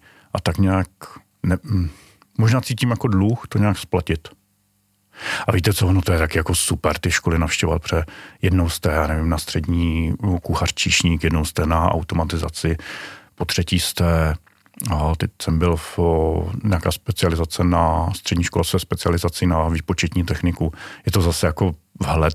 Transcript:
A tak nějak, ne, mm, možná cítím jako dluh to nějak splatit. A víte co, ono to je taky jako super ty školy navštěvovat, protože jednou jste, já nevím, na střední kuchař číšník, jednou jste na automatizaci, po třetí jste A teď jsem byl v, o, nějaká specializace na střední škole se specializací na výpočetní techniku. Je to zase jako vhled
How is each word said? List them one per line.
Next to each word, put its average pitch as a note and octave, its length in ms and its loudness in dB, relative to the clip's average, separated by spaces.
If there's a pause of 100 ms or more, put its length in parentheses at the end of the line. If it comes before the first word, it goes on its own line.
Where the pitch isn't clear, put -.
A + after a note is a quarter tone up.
(340)
A - 80 -2
tak - 160 -2
nějak, F#2+ 300 2 (560)
ne, F2+ 200 2
mm, F2+ 260 0 (480)
možná A#2 240 4
cítím A#2+ 280 -2
jako A2+ 180 0
dluh G#2 420 2
to - 100 -2
nějak G2+ 180 2
splatit. - 500 -2 (1200)
A - 40 2
víte F#2 220 2
co, F2+ 140 2
ono F#2 140 4
to F#2 100 -2
je E2+ 80 2
taky D#2+ 180 0
jako E2 180 0
super D#2 420 -2
ty F2 140 -2
školy E2 280 0
navštěvovat, E2 420 0
protože D#2+ 220 0 (380)
jednou F2 280 4
jste, - 220 -2
já D2+ 160 2
nevím, D#2 220 0
na D#2+ 80 0
střední E2 760 -2 (280)
kuchař - 320 -2
číšník, - 500 2
jednou D#2+ 220 2
jste D#2+ 200 -2
na D#2+ 260 2
automatizaci, E2 840 -2 (580)
po - 100 -6
třetí F2+ 340 0
jste E2 560 0 (560)
A D#2+ 240 2
teď - 160 -2 (100)
jsem D#2+ 180 0
byl F2 160 4
v, - 240 -6
o, E2 520 2 (120)
nějaká E2+ 280 2
specializace E2 720 -2
na E2 500 2
střední F2 300 -2
škole F2 220 0
se - 140 0
specializací F2 640 -2
na E2 220 2
výpočetní E2+ 560 -2
techniku. E2+ 500 -2 (320)
Je - 60 0
to G2+ 100 2
zase F2 260 2
jako E2 280 0 (240)
vhled D#2+ 360 2